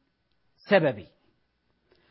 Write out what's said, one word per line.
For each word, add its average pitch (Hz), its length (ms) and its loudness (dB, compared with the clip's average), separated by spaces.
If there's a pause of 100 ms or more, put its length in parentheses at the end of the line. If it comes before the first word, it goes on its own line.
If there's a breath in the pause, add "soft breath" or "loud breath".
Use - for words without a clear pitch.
(680)
سببي. 135 380 0 (1040)